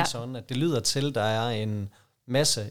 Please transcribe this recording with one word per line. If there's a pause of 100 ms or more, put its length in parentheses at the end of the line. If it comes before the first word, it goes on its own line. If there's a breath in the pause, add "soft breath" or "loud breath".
hands-on,
at
det
lyder
til,
der
er
en (400)
masse